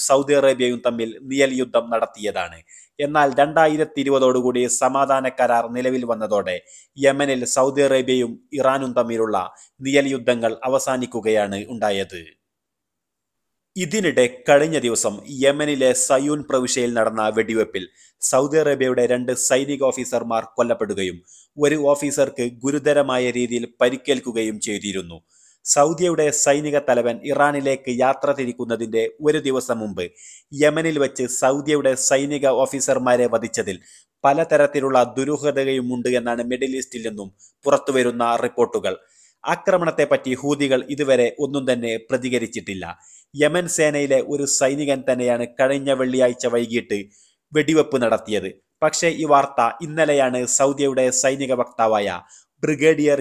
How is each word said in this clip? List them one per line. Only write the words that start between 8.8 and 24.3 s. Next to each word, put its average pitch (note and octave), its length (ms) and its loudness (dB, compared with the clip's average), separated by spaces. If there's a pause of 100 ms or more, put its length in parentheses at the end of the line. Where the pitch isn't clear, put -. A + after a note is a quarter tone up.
തമ്മിലുള്ള A2+ 400 0 (480)
നിഴൽ C#3 280 2
യുദ്ധങ്ങൾ A#2+ 380 0 (180)
അവസാനിക്കുകയാണ് A2 880 0 (140)
ഉണ്ടായത്. G2 480 -4 (1500)
ഇതിനിടെ F3 500 0 (220)
കഴിഞ്ഞ D3+ 320 4
ദിവസം A#2 340 -2 (300)
യമനിലെ C#3+ 480 2 (160)
സയൂൻ C#3+ 420 0
പ്രവിശ്യയിൽ B2+ 480 0
നടന്ന A2 260 0 (140)
വെടിവെപ്പിൽ G#2+ 460 -2 (380)
സൗദി C#3 380 2
അറേബ്യയുടെ C3 440 2 (100)
രണ്ട് B2 180 -2 (160)
സൈനിക C3+ 340 0 (100)
ഓഫീസർമാർ A#2 520 -4 (140)
കൊല്ലപ്പെടുകയും G2+ 600 -2 (400)
ഒരു D3 200 2 (160)
ഓഫീസർക്ക് C#3 520 -2 (180)
ഗുരുതരമായ C#3 600 0 (140)
രീതിയിൽ A#2+ 280 -2 (140)
പരിക്കേൽക്കുകയും B2 800 -2 (100)